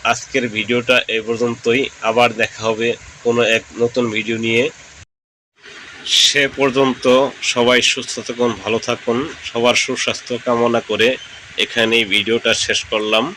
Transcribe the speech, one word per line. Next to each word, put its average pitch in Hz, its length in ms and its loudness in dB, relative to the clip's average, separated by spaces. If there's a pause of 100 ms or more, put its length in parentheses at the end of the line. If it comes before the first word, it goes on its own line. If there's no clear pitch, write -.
আজকের 120 400 -2 (120)
ভিডিওটা 120 400 0 (200)
এ - 100 0
পর্যন্তই। 117 560 0 (260)
আবার 120 200 4 (120)
দেখা 110 280 -2
হবে 113 200 -2 (360)
কোনো 120 180 2 (140)
এক 113 80 -2 (180)
নতুন 120 220 0 (120)
ভিডিও 110 280 -4
নিয়ে। 113 180 2 (1600)
সে 143 160 2 (160)
পর্যন্ত 131 460 2 (480)
সবাই 123 280 4 (120)
সুস্থ - 220 -6 (120)
থাকুন, 120 240 0 (120)
ভালো 110 160 -2 (100)
থাকুন। 120 300 -2 (300)
সবার 117 360 2
সুস্বাস্থ্য 123 500 -4 (120)
কামনা 117 340 2 (100)
করে 107 180 2 (560)
এখানেই 113 400 2 (100)
ভিডিওটা 110 380 2 (120)
শেষ - 160 -2 (100)
করলাম। 110 340 0 (120)